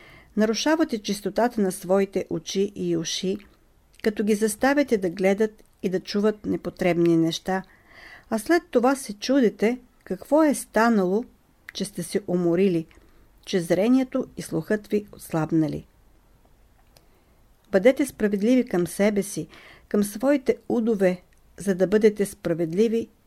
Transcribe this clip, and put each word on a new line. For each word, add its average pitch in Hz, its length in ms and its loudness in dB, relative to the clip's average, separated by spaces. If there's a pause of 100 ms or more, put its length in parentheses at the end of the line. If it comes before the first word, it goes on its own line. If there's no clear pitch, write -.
(380)
нарушавате 226 640 0
чистотата 208 600 -2
на 185 100 2
своите 190 580 -2
очи 190 460 -4
и 175 220 -2
уши, 185 400 -4 (640)
като 220 200 -2
ги 214 120 2
заставяте 254 640 0
да 185 120 -2
гледат 196 540 -2 (200)
и 202 60 -2
да 180 100 -2
чуват 208 460 -2
непотребни 170 720 0
неща, 165 460 -2 (680)
а 220 100 -4
след 339 320 0
това 254 240 4
се 208 180 -12
чудите 247 680 0 (240)
какво 285 400 0
е 285 120 4
станало, 214 680 2 (500)
че 196 120 -6
сте - 180 -10
се - 240 -4
уморили – 175 600 2 (580)
че 190 160 -2
зрението 247 640 0 (100)
и - 40 -10
слухът 208 460 -4
ви 208 240 -4
отслабнали. 156 760 -4 (1800)
Бъдете 254 340 4
справедливи 214 600 0
към 175 220 -2
себе 202 360 0
си, 156 240 -10 (400)
към 208 160 0
своите 262 540 0 (120)
удове, 208 520 0 (360)
за 185 180 -4
да 180 120 2
бъдете 208 380 2
справедливи 180 840 -2 (200)